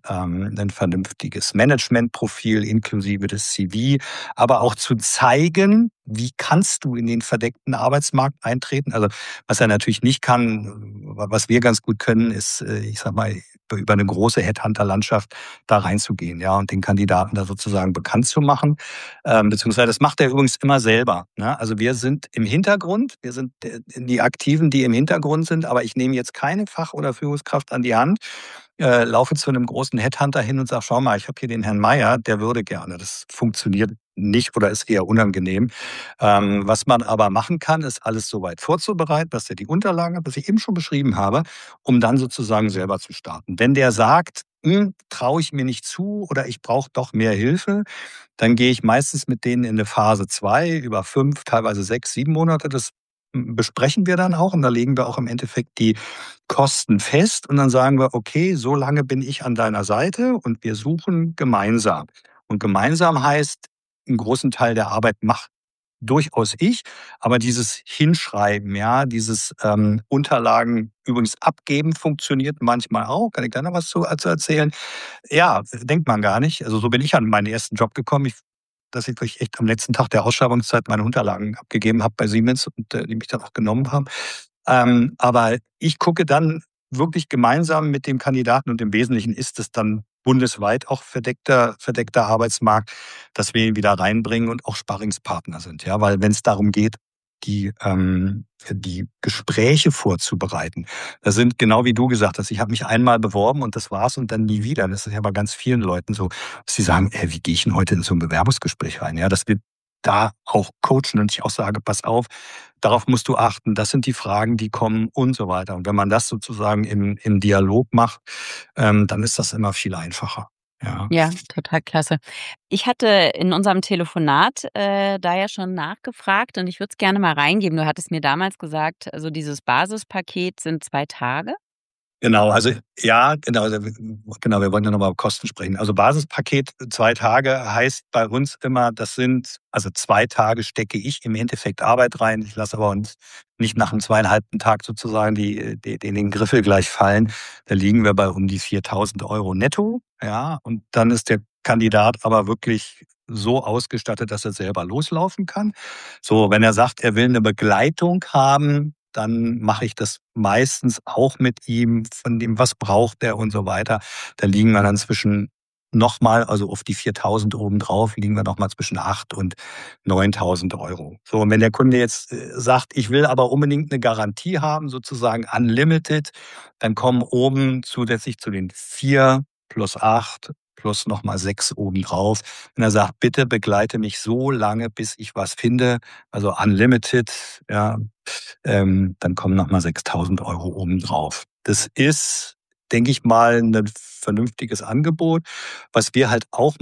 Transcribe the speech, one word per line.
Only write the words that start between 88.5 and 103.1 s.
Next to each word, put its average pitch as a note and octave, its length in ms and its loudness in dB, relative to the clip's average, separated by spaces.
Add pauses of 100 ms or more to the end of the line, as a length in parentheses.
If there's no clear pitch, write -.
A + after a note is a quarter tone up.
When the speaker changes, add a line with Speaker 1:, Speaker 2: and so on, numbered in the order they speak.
Speaker 1:
und A#2 120 -2
im G#2+ 120 -2
Wesentlichen A2+ 400 0
ist - 260 -8
es G#2+ 120 -10
dann G#2+ 320 -2 (200)
bundesweit B2+ 640 2
auch C3 140 -6
verdeckter, A#2+ 760 0
verdeckter A#2+ 480 -2
Arbeitsmarkt, A2 640 2 (420)
dass - 200 -4
wir A2+ 120 2
ihn A2 120 2
wieder G2+ 160 4
reinbringen A2 560 0
und A#2 160 -8
auch G#2+ 100 -8
Sparringspartner E2+ 840 -8
sind, E2 240 -16
ja, G2+ 160 -2
weil G2+ 200 2
wenn's G#2 220 2
darum G#2 280 2
geht, G#2+ 240 2 (500)
die, G2+ 260 -2 (100)
ähm, F#2+ 640 0 (240)
die F#2+ 380 -8 (140)
Gespräche - 720 2
vorzubereiten. E2+ 920 -4 (360)
Das G#2 140 2
sind A#2+ 220 4
genau A2+ 280 4
wie B2 80 4
du A#2+ 140 2
gesagt G#2 320 2
hast, G2 120 -6
ich G#2+ 80 -4
hab A2+ 100 -2
mich A2 160 -4
einmal A#2 340 4